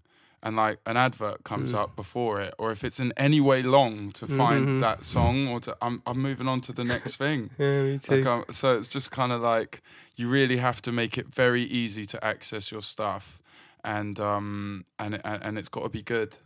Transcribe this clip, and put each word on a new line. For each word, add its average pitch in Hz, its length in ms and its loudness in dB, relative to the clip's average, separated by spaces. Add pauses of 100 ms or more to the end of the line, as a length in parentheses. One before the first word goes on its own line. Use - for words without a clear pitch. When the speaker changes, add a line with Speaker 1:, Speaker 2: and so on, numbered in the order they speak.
(420)
Speaker 1:
and, 110 140 -4
like, 110 300 2
an 113 120 -2
advert 123 440 0
comes 120 300 -4
Speaker 2:
Mm. 104 60 -2
Speaker 1:
up - 180 -4
before 110 440 -4
it, 98 180 -6
or 110 120 -2
if 107 140 -6
it's 123 160 -4
in 123 160 0
any 143 240 6
way 135 220 6
long 117 500 4
to - 140 -10
find 135 400 4
Speaker 2:
Mm-hmm. 135 140 2
Speaker 1:
that 113 240 0
song, 127 440 4
or 120 120 -4
to, 113 200 -8
I'm, 120 260 -4
I'm 123 140 -2
moving 131 280 -2
on 131 140 0
to 127 100 -10
the 123 120 -4
next 120 320 -2
Speaker 2:
<laughs> 139 80 -2
Speaker 1:
thing. 139 340 -2
Speaker 2:
Yeah, 139 260 2
me 139 140 0
too. 135 180 2
Speaker 1:
Like, 135 100 4
um, 120 240 0
so 127 280 4
it's 101 120 -4
just 139 200 -4
kinda 123 280 0
like, 117 420 0 (360)
you 120 120 -2
really 127 300 4
have 123 240 0
to 120 100 -4
make 117 240 0
it - 180 -6
very 123 280 4
easy 113 440 -4
to 110 180 -10
access 107 460 -6
your 107 120 -10
stuff, - 580 -6 (440)
and, 104 360 -4
um, 101 640 -4 (140)
and 107 160 -6
it, - 100 -8
and, 104 180 -6
and 107 160 -6
it's 95 100 -10
gotta - 200 -8
be 113 140 -8
good. 113 440 -2